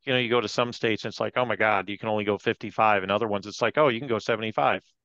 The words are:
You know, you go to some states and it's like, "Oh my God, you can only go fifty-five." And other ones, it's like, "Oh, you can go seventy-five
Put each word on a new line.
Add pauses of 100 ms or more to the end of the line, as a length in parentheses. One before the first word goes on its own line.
You
know,
you
go
to
some
states
and
it's
like,
"Oh
my
God,
you
can
only
go
fifty-five."
And
other
ones,
it's
like,
"Oh,
you
can
go
seventy-five (220)